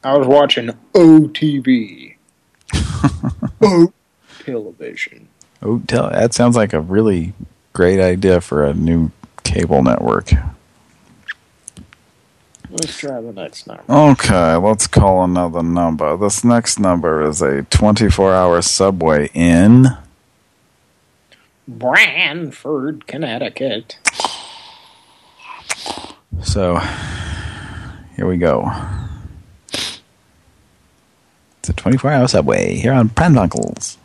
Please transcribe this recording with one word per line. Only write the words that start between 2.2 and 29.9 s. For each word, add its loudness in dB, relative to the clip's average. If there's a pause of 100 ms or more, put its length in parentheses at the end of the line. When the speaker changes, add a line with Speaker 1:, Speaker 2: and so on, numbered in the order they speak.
Speaker 2:
<laughs> -4
Speaker 1:
Oat 4 (520)
television. -12 (340)
Speaker 2:
Oat -4
tel-, -2
that 0
sounds 2
like 0
a -2
really 0 (400)
great 2
idea 2
for -2
a 0
new 0 (320)
cable 0
network. 0 (2500)
Speaker 1:
Let's -12
try -12
the -14
next -18
number. -20
Speaker 2:
Okay, 4
let's 0
call 4
another -2
number. -2
This -2
next 2
number 0
is -4
a -2
twenty-four 2
hour 4
subway 0
in 6 (1800)
Speaker 1:
Branford, -4
Connecticut. -8 (2500)
Speaker 2:
So, -2 (1400)
here -6
we -2
go. 0 (1000)
It's -10 (1700)